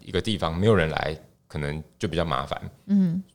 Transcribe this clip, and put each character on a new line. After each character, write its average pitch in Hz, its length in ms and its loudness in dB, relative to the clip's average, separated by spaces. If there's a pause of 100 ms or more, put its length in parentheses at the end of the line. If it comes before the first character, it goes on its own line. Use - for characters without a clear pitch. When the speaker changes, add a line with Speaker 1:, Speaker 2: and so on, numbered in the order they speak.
Speaker 1:
一 - 100 -16
个 92 100 -2
地 107 160 -2
方 82 200 -2
没 95 100 2
有 113 80 8
人 80 160 4
来， 76 260 -2 (300)
可 - 100 -10
能 76 240 -4 (200)
就 107 80 -2
比 78 80 -6
较 85 80 2
麻 69 200 -2
烦。 - 160 -8 (260)
Speaker 2:
嗯。 190 360 2 (120)